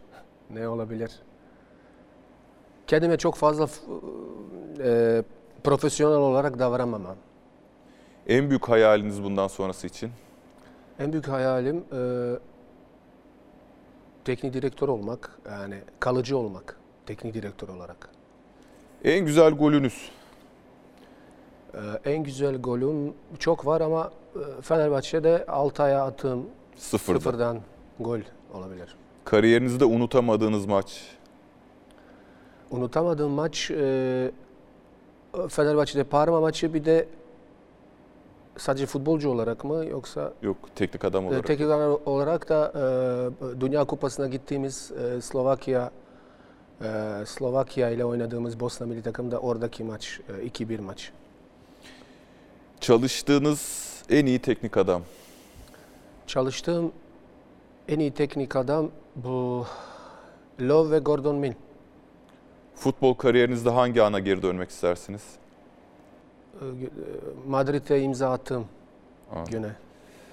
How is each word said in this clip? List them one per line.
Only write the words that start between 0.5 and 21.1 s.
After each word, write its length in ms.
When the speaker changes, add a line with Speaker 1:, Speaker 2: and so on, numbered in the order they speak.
Speaker 1:
Ne 180
olabilir? 420
Kendime 300
çok 180
fazla 320
f-, 140
e, 380
profesyonel 540
olarak 400
davranmamam. 580
Speaker 2:
En 240
büyük 180
hayaliniz 540
bundan 260
sonrası 380
için? 240
Speaker 1:
En 140
büyük 160
hayalim, 640
e, 400
teknik 300
direktör 340
olmak, 500
yani 240
kalıcı 360
olmak 400
teknik 280
direktör 340
olarak. 400
Speaker 2:
En 220
güzel 260
golünüz? 580